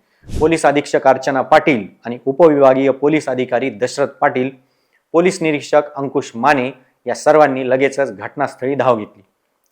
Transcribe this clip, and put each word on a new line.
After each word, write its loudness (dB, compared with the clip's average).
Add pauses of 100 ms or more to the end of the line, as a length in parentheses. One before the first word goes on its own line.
(280)
पोलीस 0
अधीक्षक 0
अर्चना 0
पाटील 2 (200)
आणि -10
उपविभागीय 4
पोलीस 0
अधिकारी -2
दशरथ -4 (140)
पाटील, 0 (640)
पोलीस 2
निरीक्षक -2
अंकुश -6
माने 0 (360)
या -6
सर्वांनी 2
लगेचच 0
घटनास्थळी -6
धाव 0
घेतली -12 (500)